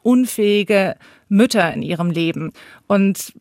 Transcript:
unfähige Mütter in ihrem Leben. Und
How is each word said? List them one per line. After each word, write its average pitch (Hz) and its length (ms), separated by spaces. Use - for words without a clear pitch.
unfähige 208 920
Mütter 202 460
in 113 80
ihrem 170 300
Leben. 160 400
Und 196 560